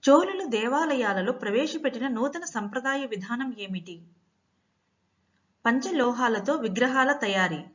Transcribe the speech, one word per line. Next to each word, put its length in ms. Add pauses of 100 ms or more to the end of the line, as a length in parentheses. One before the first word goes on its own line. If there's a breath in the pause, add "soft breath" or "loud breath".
చోళులు 360
దేవాలయాలలో 880
ప్రవేశపెట్టిన 760
నూతన 360
సంప్రదాయ 640
విధానం 520
ఏమిటి? 440 (1600)
పంచలోహాలతో 880
విగ్రహాల 580
తయారీ. 520 (100)